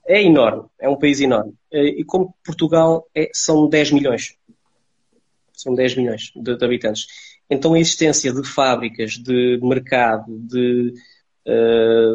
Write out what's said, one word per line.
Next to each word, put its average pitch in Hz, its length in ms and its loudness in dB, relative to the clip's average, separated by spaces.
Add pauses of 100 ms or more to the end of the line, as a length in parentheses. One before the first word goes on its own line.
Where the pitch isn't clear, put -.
É 196 160 4
enorme. 120 400 4 (160)
É 123 80 -4
um 139 100 0
país 143 220 0
enorme. 110 340 0 (180)
Eh, 147 280 -2
e 156 60 -8
como 185 280 -4 (120)
Portugal 165 680 0
é, 156 200 -2
são 156 340 2
dez 147 240 2
milhões. 139 460 0 (1120)
São 127 240 -6
dez 127 220 0
milhões 120 360 -4
de, 120 220 -6
de 123 100 -4
habitantes. 117 420 -4 (420)
Então 139 240 0
a 165 60 6
existência 156 520 0
de 135 160 -6
fábricas, 120 720 -2
de 123 440 0
mercado, 123 640 0 (140)
de, 123 540 -2 (520)
eh, 113 680 2